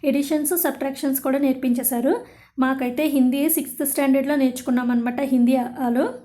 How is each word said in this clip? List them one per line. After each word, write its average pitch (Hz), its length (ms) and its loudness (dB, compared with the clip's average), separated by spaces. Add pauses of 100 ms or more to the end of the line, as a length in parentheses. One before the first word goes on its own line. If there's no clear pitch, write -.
ఎడిషన్స్, 285 440 0 (120)
సబ్ట్రాక్షన్స్ 269 600 -4
కూడా 277 200 0
నేర్పించేశారు. 254 680 0 (500)
మాకైతే 262 420 -2 (100)
హిందీ 262 260 4 (140)
సిక్స్త్ - 360 -4
స్టాండర్డ్లో 277 520 2
నేర్చుకున్నాం 247 520 0
అనమాట, 240 240 -2 (140)
హిందీ 247 220 4 (320)
ఆలు. 240 180 2 (200)